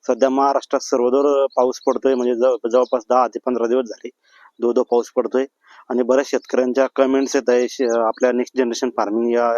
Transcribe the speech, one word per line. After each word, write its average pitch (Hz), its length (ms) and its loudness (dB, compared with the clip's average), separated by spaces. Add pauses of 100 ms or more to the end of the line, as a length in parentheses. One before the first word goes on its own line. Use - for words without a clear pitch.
सध्या 127 220 0
महाराष्ट्रात 139 500 -2
सर्वदूर 139 640 0 (100)
पाऊस 127 320 0
पडतोय, 131 280 0
म्हणजे 123 200 -2
जव-, 120 360 0
जवळपास 123 380 0
दहा 127 180 4
ते 113 180 -8
पंधरा 117 220 -2
दिवस 123 180 0
झाले - 240 -14 (520)
धो 120 120 0
धो 123 100 2
पाऊस 120 320 -2
पडतोय 127 300 0 (440)
आणि 127 140 0
बऱ्याच 131 260 2
शेतकऱ्यांच्या 127 680 0
कमेंट्स 135 400 0
येत 131 120 0
आहे 123 220 2
श-, 117 280 -2
आपल्या 117 340 0
नेक्स्ट 123 260 -4
जनरेशन 123 320 -2
फार्मिंग 117 440 -2
या 120 240 2